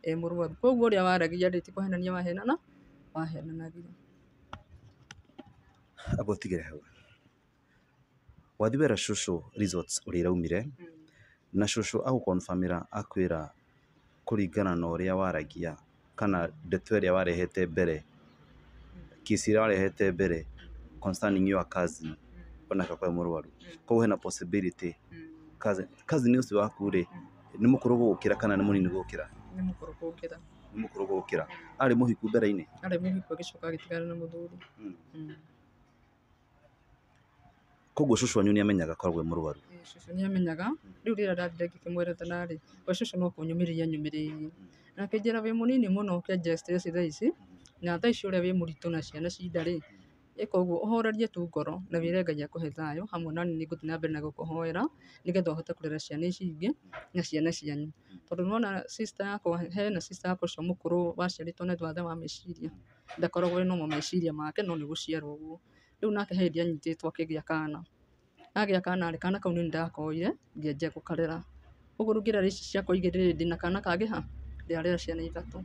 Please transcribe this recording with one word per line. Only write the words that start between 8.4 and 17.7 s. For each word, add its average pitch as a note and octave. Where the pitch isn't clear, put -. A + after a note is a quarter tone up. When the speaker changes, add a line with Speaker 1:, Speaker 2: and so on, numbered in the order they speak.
Speaker 2:
Wathi A2+
wera C3+
Social F2+
Resorts F2+
ũrĩa F2
iraumire, E2+
Speaker 1:
Mm. D3
Speaker 2:
na G2+
cũcũ A2
agũkonfamĩra F2+
akwĩra F2
kũringana G2
na E2+
ũrĩa F2
waragia, E2+
kana F#2
ndeto F#2
ĩrĩa F#2
warehete F2+
mbere, D#2+